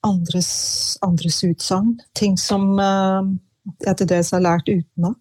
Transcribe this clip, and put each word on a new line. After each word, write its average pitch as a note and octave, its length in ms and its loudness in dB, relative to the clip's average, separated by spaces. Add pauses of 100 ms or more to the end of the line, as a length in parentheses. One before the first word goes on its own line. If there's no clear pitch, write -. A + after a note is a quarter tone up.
andres, F3+ 460 0 (520)
andres E3+ 420 0
utsagn, F#3+ 500 0 (200)
ting G3 260 0
som, G3 380 2
eh, F#3+ 500 2 (580)
jeg G3 100 2
til G3 100 0
dels E3+ 260 2
har F3+ 120 2
lært E3+ 240 2
utenat, F3 520 -2